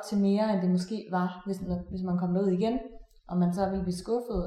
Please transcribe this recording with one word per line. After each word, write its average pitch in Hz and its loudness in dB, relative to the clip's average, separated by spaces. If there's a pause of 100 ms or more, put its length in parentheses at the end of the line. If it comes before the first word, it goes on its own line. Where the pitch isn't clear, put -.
til 208 0
mere, 202 4
end 185 2
det 185 2
måske 180 0
var, 185 -2
hvis, 196 -4 (320)
hvis 185 -6
man 180 0
kom 180 0
derud 190 2
igen, 220 2 (480)
og 180 -4
man 175 4
så 190 0
ville 190 -2
blive 175 -2
skuffet, 226 0